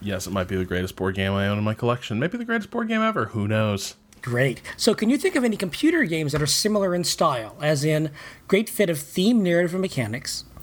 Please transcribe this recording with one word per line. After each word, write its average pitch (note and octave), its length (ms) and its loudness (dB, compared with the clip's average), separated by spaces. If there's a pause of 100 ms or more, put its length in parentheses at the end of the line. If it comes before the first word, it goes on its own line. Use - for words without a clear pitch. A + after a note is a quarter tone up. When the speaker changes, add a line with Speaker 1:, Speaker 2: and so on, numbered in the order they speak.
Speaker 1:
Yes, G2 260 -4
it F2+ 60 -8
might F#2 160 -2
be G2 80 -2
the F#2 80 0
greatest F#2 320 -4
board F#2+ 180 -2
game G2 180 0
I G2 160 0
own G#2 100 0
in G#2+ 60 0
my G#2+ 100 0
collection. A#2+ 440 -2
Maybe F3 200 -2
the A#3 60 -6
greatest A3+ 260 -4
board A#3 180 -4
game A3+ 140 0
ever. G#3 240 0
Who G#2 220 -2
knows? G#2+ 460 0 (260)
Speaker 2:
Great. B2 400 0 (160)
So G#3+ 180 4
can A3 160 0
you C#4+ 80 4
think F#4 180 0
of B3 80 2
any A3 120 0
computer D4+ 480 2
games D#3 280 -2
that D3 100 2
are D3+ 40 0
similar G3 480 2
in F3 100 0
style, B2+ 580 0
as D3+ 220 2
in D#3 260 2 (380)
great G#3+ 200 4
fit G3 220 2
of D#3 80 -2
theme, G#3 440 2
narrative, F3 320 2
and F#3 80 -2
mechanics, B2+ 640 -4 (180)